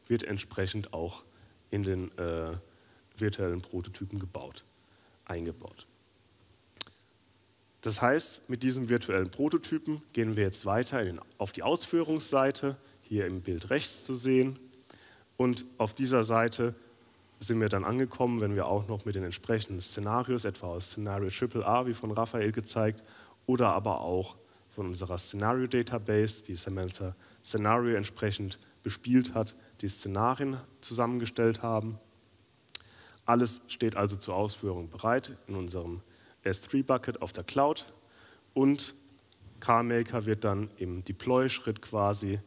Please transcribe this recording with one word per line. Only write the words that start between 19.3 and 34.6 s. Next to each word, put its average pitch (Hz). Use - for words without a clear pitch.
Szenarios, 117
etwa 95
aus 90
Szenario 98
Triple 117
A, 123
wie 120
von 110
Raphael 110
gezeigt, 110
oder 123
aber 98
auch 92
von 95
unserer 90
Szenario-Database, 110
die 95
Samantha 92
Szenario 113
entsprechend 104
bespielt 123
hat, 110
die 101
Szenarien 127
zusammengestellt 117
haben. 110
Alles 120
steht 113
also 101
zur 98
Ausführung 95